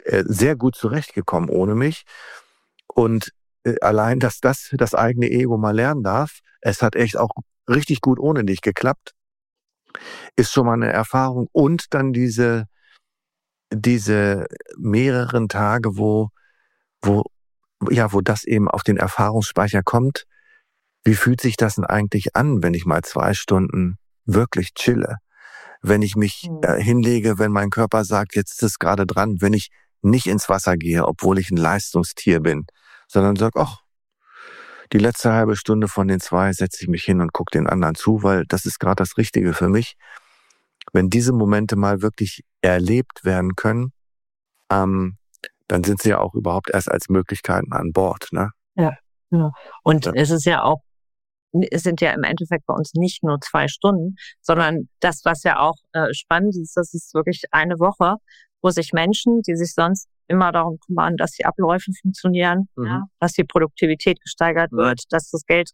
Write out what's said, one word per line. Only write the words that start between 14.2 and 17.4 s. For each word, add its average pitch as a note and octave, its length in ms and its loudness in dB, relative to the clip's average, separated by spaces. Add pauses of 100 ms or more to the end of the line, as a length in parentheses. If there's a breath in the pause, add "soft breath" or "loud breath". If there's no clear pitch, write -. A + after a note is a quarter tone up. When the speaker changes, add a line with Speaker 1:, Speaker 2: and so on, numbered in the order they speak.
Speaker 1:
mehreren A#2+ 720 0
Tage, G#2 500 0
wo, G#2+ 320 0 (720)
wo, G#2+ 220 2 (640)